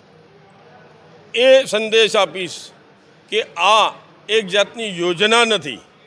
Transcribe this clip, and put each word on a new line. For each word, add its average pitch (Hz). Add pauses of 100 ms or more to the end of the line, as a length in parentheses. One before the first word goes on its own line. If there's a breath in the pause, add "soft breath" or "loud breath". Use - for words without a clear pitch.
(1300)
એ 262
સંદેશ 214
આપીશ 180 (600)
કે 214 (140)
આ 185 (360)
એક 214
જાતની 202
યોજના 202
નથી, 151 (260)